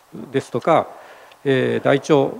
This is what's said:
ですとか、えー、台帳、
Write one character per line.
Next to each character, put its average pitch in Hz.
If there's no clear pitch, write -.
で 135
す -
と 120
か、 156
え 123
ー、 -
台 135
帳、 139